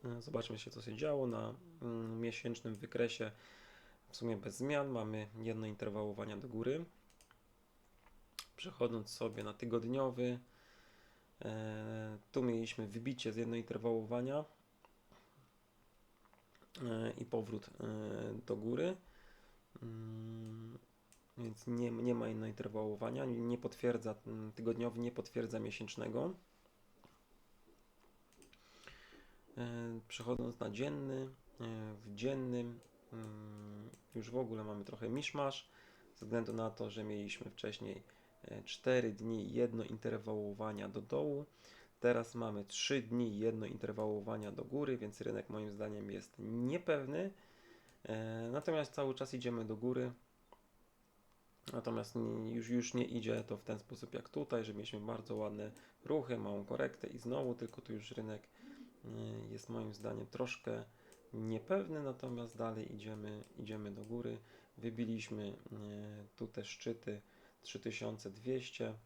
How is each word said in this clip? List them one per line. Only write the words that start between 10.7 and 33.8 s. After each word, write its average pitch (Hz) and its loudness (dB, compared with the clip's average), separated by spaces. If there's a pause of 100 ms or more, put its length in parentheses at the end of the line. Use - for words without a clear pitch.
e, 110 -2 (140)
tu 135 4
mieliśmy 113 2
wybicie 117 0
z - -2
jednointerwałowania, 117 2 (2250)
e, 113 2
i - -4
powrót, 110 0 (100)
e, 107 -2 (120)
do 110 4
góry. 131 2 (840)
Mm, 113 -6 (580)
więc 113 -4
nie, 120 4
nie 117 4
ma 117 2
jednointerwałowania, 110 0
nie, 117 2
nie 120 4
potwierdza, 117 2 (120)
mm, 110 -4
tygodniowy 117 2
nie 120 2
potwierdza 113 0
miesięcznego. 113 0 (3250)
E, 117 -2
przechodząc 120 0
na 110 0
dzienny, 135 0
e, 131 -2 (760)
w 101 -8
dziennym, 123 2 (340)
mm, 107 -10 (260)